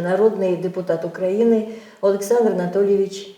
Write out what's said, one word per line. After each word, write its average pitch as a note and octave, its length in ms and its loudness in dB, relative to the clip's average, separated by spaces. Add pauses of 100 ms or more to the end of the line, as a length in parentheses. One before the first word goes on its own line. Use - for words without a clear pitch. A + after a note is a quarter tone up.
народний F#3+ 520 2
депутат F3+ 500 -4
України G#3+ 640 0 (340)
Олександр G3+ 500 2
Анатолійович G3 760 0 (100)